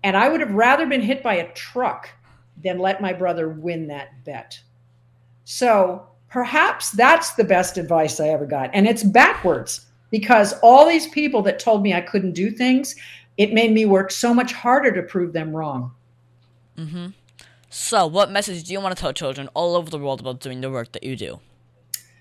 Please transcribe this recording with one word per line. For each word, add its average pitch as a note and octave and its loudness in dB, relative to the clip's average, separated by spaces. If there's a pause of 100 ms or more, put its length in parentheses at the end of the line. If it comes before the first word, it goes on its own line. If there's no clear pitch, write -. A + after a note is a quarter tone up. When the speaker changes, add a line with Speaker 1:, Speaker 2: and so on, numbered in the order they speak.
Speaker 1:
And G3 0
I A3+ 4
would D#4 0
have A#3 -4
rather B3 4
been C4 -2
hit B3+ -2
by A#3 -2
a E3+ -4
truck - -8 (540)
than F3+ -4
let F#3+ -2
my F#3+ -4
brother E3+ -4
win D#3+ -8
that C#3 -16
bet. - -16 (840)
So G3 0 (220)
perhaps C4 -2
that's C#4 4
the A3 2
best F3+ 0
advice D#3+ -2
I D3+ -2
ever D3 -2
got. C3+ -6
And G3+ 4
it's A3+ 2
backwards, A#3 2 (240)
because G#3+ 2
all C4+ 10
these E4 2
people C#4 -2
that F#3+ -2
told G#3+ 2
me G3 0
I F3 0
couldn't F#3 -4
do F#3 -2
things, B3+ 0 (400)
it G#3 2
made A3+ 4
me A3 4
work F#3+ 4
so A#3+ 0
much B3 2
harder B3+ 2
to F3+ -4
prove F3 -4
them D#3+ -6
wrong. C3+ -8 (880)
Speaker 2:
Mm-hmm. E3+ -12 (600)
So G3+ -2
what F#3+ 0
message G3 -6
do F3+ -12
you G3 -6
want F#3 -4
to - -14
tell C#3+ -4
children C#3 -8
all F3 -2
over E3 -4
the D#3 -8
world C3+ -6
about B2+ -10
doing B2+ -12
the C3+ -8
work A#2 -10
that - -14
you B2+ -8
do? C2 -12 (800)